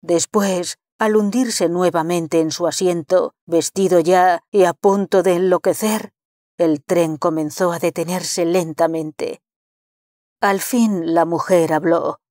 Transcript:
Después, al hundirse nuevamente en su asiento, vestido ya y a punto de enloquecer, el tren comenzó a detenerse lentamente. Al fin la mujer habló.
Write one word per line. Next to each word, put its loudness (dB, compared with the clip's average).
Después, -2
al 0
hundirse 0
nuevamente 0
en 0
su -4
asiento, -2
vestido 2
ya 2
y 4
a 2
punto 0
de 2
enloquecer, -2
el 0
tren 0
comenzó -2
a -6
detenerse -4
lentamente. -4
Al 0
fin -2
la 4
mujer 0
habló. 0